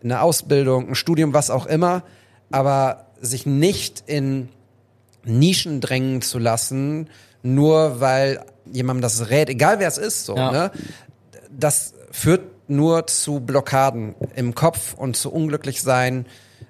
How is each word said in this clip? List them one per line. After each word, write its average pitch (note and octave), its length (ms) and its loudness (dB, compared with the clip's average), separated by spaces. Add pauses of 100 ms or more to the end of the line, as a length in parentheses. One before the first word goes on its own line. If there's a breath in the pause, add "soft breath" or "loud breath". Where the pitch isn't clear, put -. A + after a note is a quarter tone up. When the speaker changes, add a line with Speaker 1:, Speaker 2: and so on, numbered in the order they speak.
Speaker 1:
eine A#2+ 200 -2
Ausbildung, C#3 680 2
ein C3 40 -6
Studium, D#3 400 2
was C#3+ 160 2
auch C3 160 -2
immer, F3 360 0 (480 soft breath)
aber C3+ 560 0 (140)
sich A#2+ 260 -6
nicht D3+ 600 0
in C3+ 420 -4 (760)
Nischen D3 560 2
drängen C3 420 -2
zu - 160 -4
lassen, C3+ 720 -2 (340 soft breath)
nur D3 580 4
weil C3+ 400 2 (320)
jemandem B2+ 300 -2
das A2+ 280 -2
rät, D3 200 2
egal D3+ 280 4
wer F#3+ 100 0
es - 100 -4
ist, - 280 -6
so, G#2 100 -6
Speaker 2:
Ja. C3 160 0
Speaker 1:
ne? E3+ 180 0 (800 loud breath)
Das C#3+ 420 -2 (180)
führt F3+ 320 2 (260)
nur D#3+ 380 2
zu D3 340 -2
Blockaden C3 760 0 (220)
im A#2+ 180 -2
Kopf - 400 -2
und C3 220 -6
zu - 140 -6
Unglücklichsein. C3 960 -2 (460 loud breath)